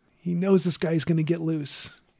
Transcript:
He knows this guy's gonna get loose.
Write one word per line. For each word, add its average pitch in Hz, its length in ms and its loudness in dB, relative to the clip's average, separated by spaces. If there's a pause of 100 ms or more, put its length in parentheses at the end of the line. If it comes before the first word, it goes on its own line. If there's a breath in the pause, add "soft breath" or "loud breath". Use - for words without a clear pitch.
(200)
He 175 160 -4
knows 190 280 4
this 175 140 0
guy's 165 280 0
gonna 165 180 2
get 170 180 0
loose. 160 580 -6 (200)